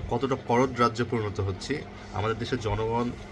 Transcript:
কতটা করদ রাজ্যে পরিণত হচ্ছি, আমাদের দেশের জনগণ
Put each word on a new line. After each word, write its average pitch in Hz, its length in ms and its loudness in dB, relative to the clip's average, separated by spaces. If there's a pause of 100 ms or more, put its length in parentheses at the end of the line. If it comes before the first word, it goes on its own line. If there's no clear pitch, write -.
কতটা 123 260 2 (120)
করদ 123 320 4
রাজ্যে 120 240 4
পরিণত 107 360 -2
হচ্ছি, 98 360 -2 (380)
আমাদের 107 240 0
দেশের 117 220 -2
জনগণ 113 520 0 (200)